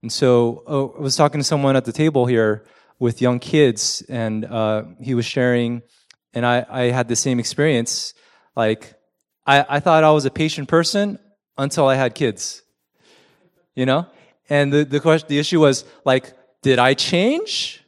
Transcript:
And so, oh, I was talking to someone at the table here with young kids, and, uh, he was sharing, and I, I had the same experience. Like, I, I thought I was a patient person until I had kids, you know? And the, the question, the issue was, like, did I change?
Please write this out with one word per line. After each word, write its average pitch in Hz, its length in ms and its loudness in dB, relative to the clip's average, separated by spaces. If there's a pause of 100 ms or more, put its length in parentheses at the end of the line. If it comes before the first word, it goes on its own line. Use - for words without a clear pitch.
And 113 100 -10
so, 120 560 2
oh, 139 300 -4
I - 40 -12
was 139 140 -4
talking 147 240 2
to 135 60 -4
someone 139 320 0
at 127 80 -2
the 117 80 -6
table 151 320 2
here 110 400 0 (340)
with 120 220 -2
young 123 180 2
kids, - 720 0
and, 110 360 -6
uh, 110 380 -2 (160)
he 131 160 -4
was 120 100 -2
sharing, 120 560 -2 (520)
and 120 120 -4
I, 123 240 0
I 127 160 -6
had 123 220 0
the 120 80 -2
same 123 240 -2
experience. 127 720 -4 (420)
Like, 110 380 -4 (520)
I, 139 220 4
I 143 120 -2
thought 160 240 4
I 156 80 6
was 151 140 2
a 135 60 -2
patient 156 380 -6
person 202 500 0 (380)
until 139 300 0
I 135 80 4
had 131 200 -2
kids, - 480 -6 (1120)
you 127 100 -2
know? 139 220 -2 (420)
And 143 220 2
the, 147 140 2
the 143 140 -2
question, 156 300 2
the 147 100 0
issue 156 200 0
was, 139 240 4 (220)
like, 131 280 0 (280)
did 131 160 2
I 127 160 4
change? 254 960 -4